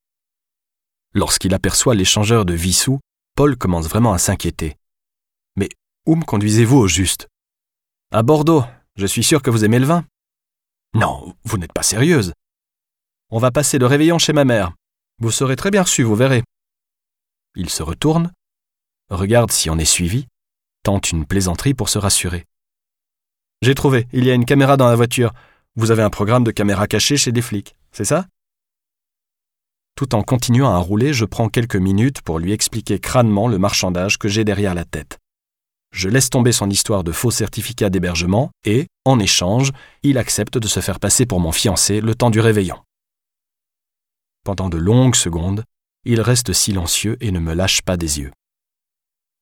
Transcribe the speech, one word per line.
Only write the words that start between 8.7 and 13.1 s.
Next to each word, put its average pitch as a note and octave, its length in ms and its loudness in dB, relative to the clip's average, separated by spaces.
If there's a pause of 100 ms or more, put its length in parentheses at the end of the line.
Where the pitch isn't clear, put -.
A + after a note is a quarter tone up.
Je G2 120 -4
suis A#2 160 -2
sûr D3 180 2
que - 80 -2
vous A2+ 140 2
aimez A2 160 4
le C3+ 80 2
vin. » « E3 180 0 (880)
Non, F2+ 500 -2
vous A2 140 -4
n'êtes E2+ 160 -8
pas - 80 -6
sérieuse. » « A2+ 520 2 (960)